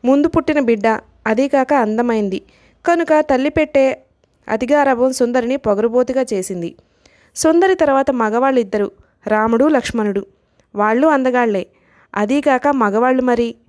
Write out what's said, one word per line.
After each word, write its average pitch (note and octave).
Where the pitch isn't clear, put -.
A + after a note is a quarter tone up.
ముందు C#4+
పుట్టిన D#4+
బిడ్డ, A3+
అదీకాక C4
అందమైంది A3
కనుక E4+
తల్లి C#4
పెట్టే D4
అతిగారాభం B3+
సుందరిని B3
పొగరుబోతుగా A#3+
చేసింది. F#3
సుందరి F4
తర్వాత C#4
మగవాళ్ళిద్దరు, A3+
రాముడు A3+
లక్ష్మణుడు. A3+
వాళ్ళు A3
అందగాళ్లే, B3
అదీకాక B3+
మగవాళ్ళు B3
మరి. A#3+